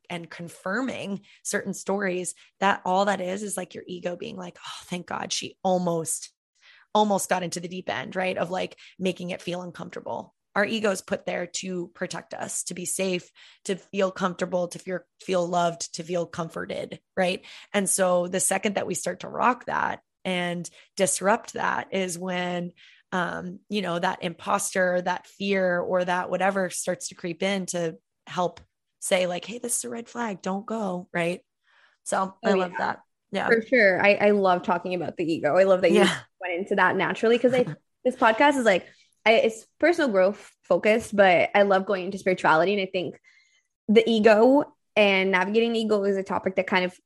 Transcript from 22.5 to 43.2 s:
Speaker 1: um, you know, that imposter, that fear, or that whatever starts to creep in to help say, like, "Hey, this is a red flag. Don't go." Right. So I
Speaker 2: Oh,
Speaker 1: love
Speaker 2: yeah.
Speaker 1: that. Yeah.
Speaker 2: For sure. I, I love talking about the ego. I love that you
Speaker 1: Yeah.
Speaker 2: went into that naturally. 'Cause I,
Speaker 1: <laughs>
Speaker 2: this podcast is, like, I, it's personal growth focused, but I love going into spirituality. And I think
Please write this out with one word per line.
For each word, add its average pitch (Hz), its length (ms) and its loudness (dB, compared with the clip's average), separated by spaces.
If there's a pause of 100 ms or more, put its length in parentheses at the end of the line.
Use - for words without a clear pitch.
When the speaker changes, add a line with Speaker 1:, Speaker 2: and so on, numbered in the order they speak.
Speaker 1:
um, 175 560 -6
you 208 120 -2
know, 175 180 -2
that 185 240 -4
imposter, 180 800 -2
that 180 240 -4
fear, 190 540 -2
or 180 240 0
that 180 260 -2
whatever 185 400 0
starts - 380 -6
to 190 60 -14
creep 170 280 -8
in 190 240 -2
to 175 300 -4 (300)
help 175 340 -4 (400)
say, 185 260 0
like, 175 180 -4
"Hey, 233 140 -12
this 240 200 -4
is - 60 -6
a 240 40 -10
red 233 200 -10
flag. 226 340 -8
Don't 190 240 -4
go." 196 460 -6
Right. 175 320 -4 (600)
So 190 300 -2 (100)
I 196 60 2
Speaker 2:
Oh, 196 40 6
Speaker 1:
love 180 180 0
Speaker 2:
yeah. - 60 -8
Speaker 1:
that. - 220 -4 (320)
Yeah. 196 160 -2
Speaker 2:
For 226 140 4
sure. 202 420 4
I, 202 100 8
I 208 160 4
love 190 320 4
talking 180 320 -2
about 170 220 -4
the 175 160 -2
ego. 151 240 0
I 190 80 8
love 190 180 4
that 175 100 6
you 208 60 6
Speaker 1:
Yeah. 180 220 4 (200)
Speaker 2:
went 180 140 -6
into 196 220 -2
that 185 200 4
naturally. 190 420 2
'Cause 247 160 4
I, 247 120 2 (180)
Speaker 1:
<laughs> - 200 -20
Speaker 2:
this 254 120 0
podcast 277 420 4
is, 240 60 0
like, 185 220 4 (400)
I, 220 60 6
it's - 340 2 (120)
personal 311 320 4
growth 190 400 2 (120)
focused, 214 520 2
but 185 400 6
I 202 80 8
love 190 240 4
going 185 200 -2
into 196 120 -8
spirituality. 175 540 2
And 208 100 0
I 185 40 -4
think 180 340 -6 (680)